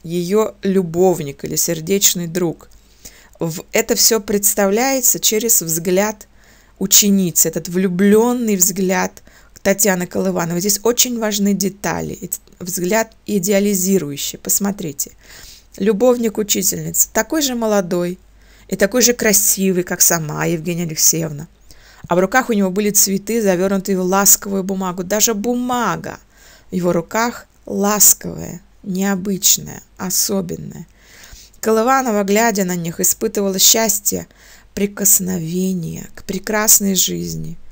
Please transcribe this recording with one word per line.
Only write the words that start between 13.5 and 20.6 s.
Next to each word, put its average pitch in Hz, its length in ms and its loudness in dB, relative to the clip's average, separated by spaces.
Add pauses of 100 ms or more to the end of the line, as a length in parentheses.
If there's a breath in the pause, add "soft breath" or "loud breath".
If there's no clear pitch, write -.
Посмотрите. 196 760 -4 (640 loud breath)
Любовник 226 600 2
учительницы 190 720 -2
такой 294 300 0
же 254 140 -2
молодой 185 640 0 (480 soft breath)
и 196 80 -6
такой 208 260 2
же 240 120 4
красивый, 190 720 2
как 180 180 -4
сама 151 440 0
Евгения 170 380 -4